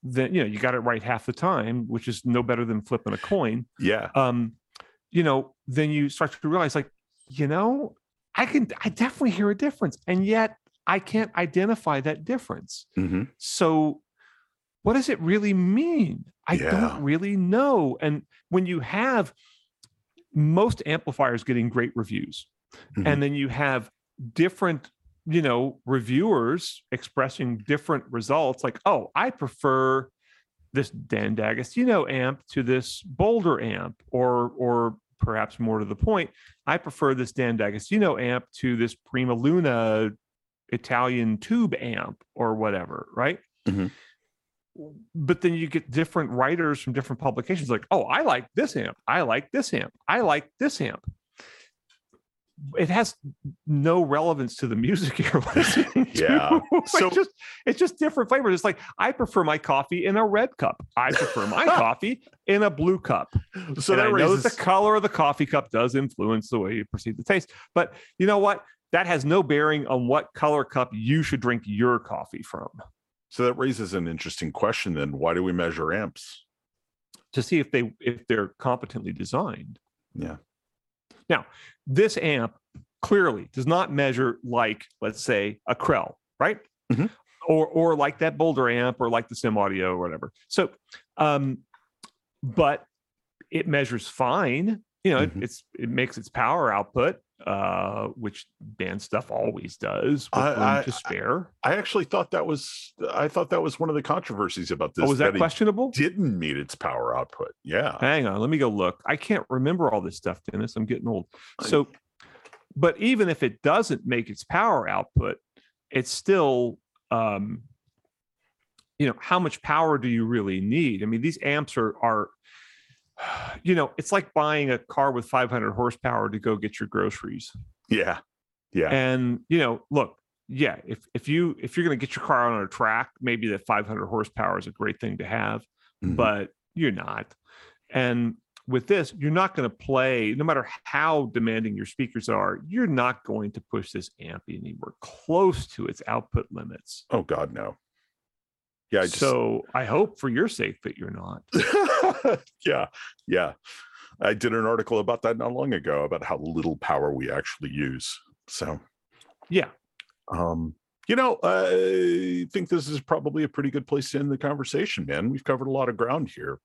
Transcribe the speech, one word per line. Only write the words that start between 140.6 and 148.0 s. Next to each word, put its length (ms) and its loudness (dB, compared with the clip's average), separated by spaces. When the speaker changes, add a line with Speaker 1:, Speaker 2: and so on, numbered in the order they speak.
Speaker 1:
how 480 0
demanding 420 0
your 120 -6
speakers 420 -6
are, 380 0
you're 200 0
not 380 0
going 280 -4
to 180 -12
push 220 -6
this 180 -10
amp 280 -14
anywhere 520 -12
close 680 2
to 180 -8
its 200 -8
output 440 -4
limits. 600 -14
Speaker 2:
Oh, 120 2
God, 320 -4
no. 220 -10